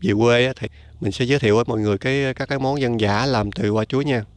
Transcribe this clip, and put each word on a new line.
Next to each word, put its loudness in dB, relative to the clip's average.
về 2
quê 4
á, -2
thì -6
mình -2
sẽ -2
giới 2
thiệu 4
với 2
mọi -2
người 0
cái, -2
các -8
cái -4
món 0
dân 0
dã 0
làm 0
từ -2
hoa 0
chuối -2
nha. -2